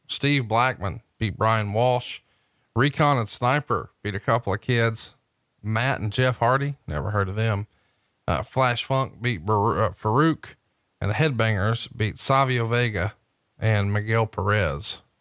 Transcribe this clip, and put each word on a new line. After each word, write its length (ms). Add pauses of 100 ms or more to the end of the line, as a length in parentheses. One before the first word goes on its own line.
Steve 400
Blackman 540 (160)
beat 200
Brian 340
Walsh. 480 (560)
Recon 420
and 100
Sniper 600 (140)
beat 120
a 40
couple 340
of 80
kids. 540 (480)
Matt 360
and 140
Jeff 240
Hardy, 480
never 240
heard 180
of 80
them. 300 (600)
Uh, 160
Flash 400
Funk 360
beat 240
Bar-, 400
uh, 60
Farouk. 680 (460)
And 100
the 40
Headbangers 800
beat 220
Savio 500
Vega 460 (460)
and 320
Miguel 340
Perez. 760 (220)